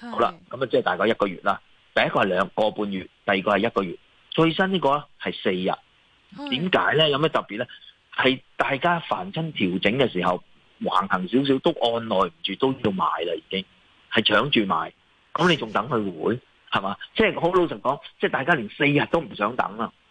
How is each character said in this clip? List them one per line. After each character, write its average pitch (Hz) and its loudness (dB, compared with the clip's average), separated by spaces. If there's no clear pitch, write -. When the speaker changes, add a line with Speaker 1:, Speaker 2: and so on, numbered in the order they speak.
Speaker 1:
係。 240 -14
Speaker 2:
好 226 -6
啦， 117 0
噉 127 -6
啊， 127 -2
即 143 2
係 117 2
大 90 0
概 98 2
一 113 4
個 107 0
月 90 -6
啦。 98 -2
第 107 4
一 127 2
個 143 0
係 117 4
兩 92 2
個 107 2
半 104 -4
月， 95 -6
第 104 0
二 98 2
個 104 0
係 98 4
一 107 2
個 101 0
月。 85 -6
最 165 4
新 190 0
呢 190 0
個 143 2
呢， 147 -6
係 92 -4
四 101 0
日。 92 -2
Speaker 1:
係。 285 -12
Speaker 2:
點 185 -2
解 180 2
呢？ 156 4
有 139 0
咩 156 2
特 139 0
別 104 -8
呢？ 123 -4
係 131 2
大 - 0
家 170 0
凡 - -6
親 160 -6
調 95 -2
整 101 0
嘅 123 2
時 90 -2
候， 90 0
橫 92 0
行 92 -2
少 135 2
少 131 2
都 170 2
按 117 -2
耐 104 0
唔 92 2
住， 98 -6
都 131 0
要 107 2
買 92 -2
啦， 85 -2
已 80 -12
經 95 -4
係 110 2
搶 107 2
住 110 4
買。 80 -2
噉 175 2
你 160 4
仲 113 -8
等 104 -2
佢 123 0
回？ 104 0
係 107 0
嘛？ 98 -6
即 226 2
係 180 0
好 165 2
老 180 4
實 131 -4
講， 139 0
即 202 0
係 170 0
大 135 -2
家 165 4
連 113 -2
四 - -2
日 143 4
都 170 2
唔 123 -10
想 104 -2
等 98 -2
啦， 113 -4